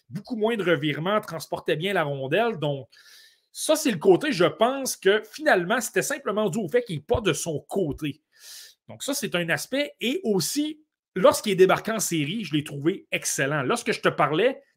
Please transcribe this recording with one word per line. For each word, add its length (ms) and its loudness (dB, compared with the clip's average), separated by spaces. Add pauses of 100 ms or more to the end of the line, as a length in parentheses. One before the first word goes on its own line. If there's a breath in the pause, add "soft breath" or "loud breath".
(100)
beaucoup 260 -10
moins 200 0
de 120 -4
revirements, 520 0
transportait 560 -6
bien 160 -4
la 100 2
rondelle. 560 0
Donc, 300 -4 (640 soft breath)
ça, 240 0
c'est 160 0
le 80 -2
côté, 320 4
je 140 2
pense 520 0
que 260 2 (100)
finalement, 480 2
c'était 220 -2
simplement 460 -2
dû 100 -2
au 100 -4
fait 140 2
qu'il 140 -6
n'est 60 -8
pas 180 0
de 120 2
son 260 -4
côté. 640 -4 (680 loud breath)
Donc, 140 -16
ça, 120 -4
c'est 200 -4
un 140 -2
aspect. 520 -2
Et 220 0
aussi, 580 -2 (360)
lorsqu'il 360 4
est 40 2
débarqué 340 4
en 80 -2
série, 460 -2
je 100 -6
l'ai 80 2
trouvé 480 -4
excellent. 540 -2
Lorsque 260 -2
je 100 -2
te 80 2
parlais, 540 2 (140 soft breath)